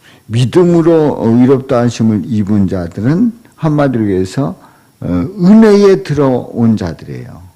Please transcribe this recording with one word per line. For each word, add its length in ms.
믿음으로 960
의롭다 600
하심을 440
입은 420
자들은 680
한마디로 500
해서, 540
어, 60
은혜에 960
들어온 760
자들이에요. 640